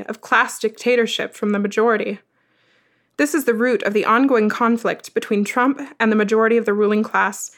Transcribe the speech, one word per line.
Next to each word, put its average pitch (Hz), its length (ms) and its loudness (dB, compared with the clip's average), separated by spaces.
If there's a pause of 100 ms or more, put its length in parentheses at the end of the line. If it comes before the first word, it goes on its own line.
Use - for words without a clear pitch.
of - 140 -12
class 247 360 0
dictatorship 226 800 -2
from 214 160 -2
the 202 80 0
majority. 208 600 0 (960)
This 294 180 0
is 285 80 -2
the 233 100 2
root 240 300 0
of 208 100 -2
the 208 120 0
ongoing 233 440 4
conflict 226 640 -2
between 214 300 -2
Trump 254 360 0 (200)
and 220 120 2
the 214 40 2
majority 220 420 2
of 220 80 -2
the 208 80 0
ruling 208 300 0
class 196 540 -4